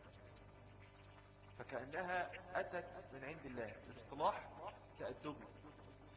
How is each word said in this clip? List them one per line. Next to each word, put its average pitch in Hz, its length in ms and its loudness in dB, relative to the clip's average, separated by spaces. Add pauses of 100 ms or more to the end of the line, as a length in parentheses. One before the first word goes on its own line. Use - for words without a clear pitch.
(1600)
فكأنها 156 720 4 (280)
أتت 180 540 2
من 131 100 -4
عند 143 220 -2
الله. 117 300 0 (140)
اصطلاح 147 600 6 (500)
تأدبي، 143 460 0 (720)